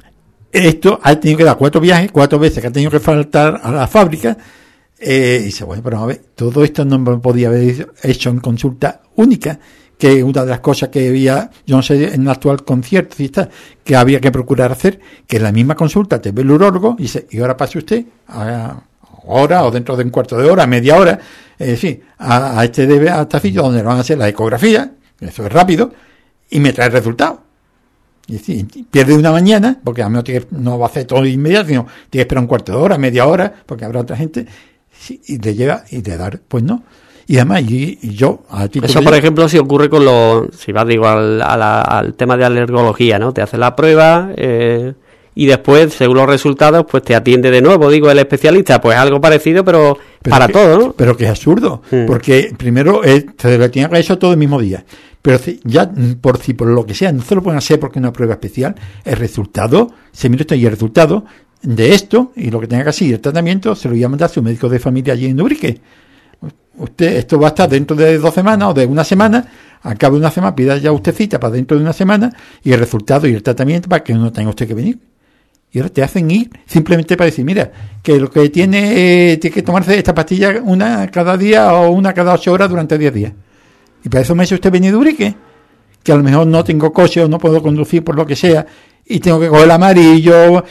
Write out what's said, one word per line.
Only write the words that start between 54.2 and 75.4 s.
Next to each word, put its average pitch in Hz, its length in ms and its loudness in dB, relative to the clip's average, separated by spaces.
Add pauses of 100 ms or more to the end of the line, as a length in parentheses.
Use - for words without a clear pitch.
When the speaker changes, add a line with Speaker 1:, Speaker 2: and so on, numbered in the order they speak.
Speaker 1:
el 165 60 2
mismo 143 220 0
día. 95 240 -6 (360)
Pero 127 180 2
si 175 260 -10
ya, 135 220 2
mm, 123 340 -4
por 123 180 0
si 131 160 -6
por 117 140 -4
lo 117 180 0
que 104 80 -12
sea, 196 160 -2
no 131 120 -2
se 202 120 -2
lo 185 80 -2
pueden 165 160 -4
hacer 151 220 0
porque 139 180 -8
es 127 40 -4
una 120 100 -2
prueba 113 220 -4
especial, 123 420 -8 (280)
el 117 120 -4
resultado, 117 720 -2 (220)
se - 160 -4
mira 127 140 0
usted, 151 120 -4
y 123 100 0
el 117 60 2
resultado 151 540 0 (360)
de 117 320 0
esto, 226 440 0
y 139 160 -6
lo 113 80 -4
que 110 80 -10
tenga 123 160 -2
que 151 60 -2
hacer, 139 240 -2
el 107 60 -6
tratamiento, 170 540 -2
se 139 140 -8
lo 117 60 -2
voy 117 100 0
a 123 40 0
mandar 151 220 -2
a - 20 -20
su - 80 -4
médico 117 280 -2
de 123 100 0
familia 131 360 -2
allí 123 120 -4
en 131 140 -2
Ubrique. 202 400 -4 (1000)
Usted, - 380 -4
esto 143 240 -2
va 151 80 2
a - 20 -2
estar 180 180 0
dentro 143 280 -2
de 160 220 2
dos 156 160 -2
semanas 202 340 0
o 175 60 -2
de 131 100 2
una 143 180 0
semana, 214 440 0 (360)
al 104 140 -8
cabo 139 200 2
de 147 40 2
una 156 100 0
semana, 160 240 -4
pida 135 220 0
ya 151 160 0
usted 151 220 -2
cita 208 260 -4
para 117 140 -4
dentro 131 220 -2
de 147 60 2
una 160 120 -2
semana, 208 360 0 (320)
y 131 100 0
el 120 60 2
resultado 123 480 -2
y 127 60 2
el 104 100 -4
tratamiento 139 460 -2
para 175 160 -2
que - 100 -4
no 113 160 0
tenga 107 200 -6
usted 107 180 -6
que 110 60 -6
venir. 180 240 -4 (760)